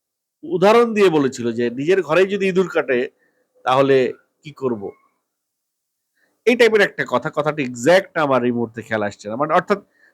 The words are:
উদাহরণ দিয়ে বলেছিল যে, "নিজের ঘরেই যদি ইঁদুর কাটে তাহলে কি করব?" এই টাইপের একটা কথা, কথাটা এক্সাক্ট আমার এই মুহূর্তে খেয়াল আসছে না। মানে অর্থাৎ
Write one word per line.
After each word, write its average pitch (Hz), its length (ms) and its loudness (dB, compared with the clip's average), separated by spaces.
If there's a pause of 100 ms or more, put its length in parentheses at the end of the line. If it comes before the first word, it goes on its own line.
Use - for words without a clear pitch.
(440)
উদাহরণ 208 500 2
দিয়ে 202 160 4
বলেছিল 131 420 -2
যে, 120 180 -2
"নিজের 151 320 -2
ঘরেই 165 240 2
যদি 196 220 -2
ইঁদুর 185 200 0
কাটে 131 420 -2 (540)
তাহলে 135 500 2 (300)
কি 151 80 -18
করব?" 113 400 -8 (1500)
এই 240 100 2
টাইপের 220 260 4
একটা 165 260 -2
কথা, 156 220 -2
কথাটা 151 320 -4
এক্সাক্ট 127 560 0
আমার 135 280 0
এই 123 60 0
মুহূর্তে 117 300 -6
খেয়াল 110 220 -4
আসছে 101 260 -10
না। 110 60 -8
মানে 151 180 -4
অর্থাৎ 190 260 0 (340)